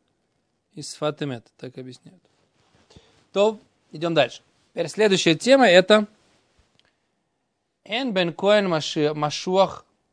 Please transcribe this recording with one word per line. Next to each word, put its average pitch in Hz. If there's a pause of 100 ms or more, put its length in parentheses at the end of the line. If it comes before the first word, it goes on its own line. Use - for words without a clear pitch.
(720)
и 151
Сфат 151
Эмет, 127 (120)
так 127
объясняют. - (1120)
То, 208 (320)
идём 165
дальше. 143 (300)
Теперь 165
следующая 190
тема — 254
это 196 (1800)
Эн 240
бен 175
Коэн 202
Маши-, 151
Машуах 151 (260)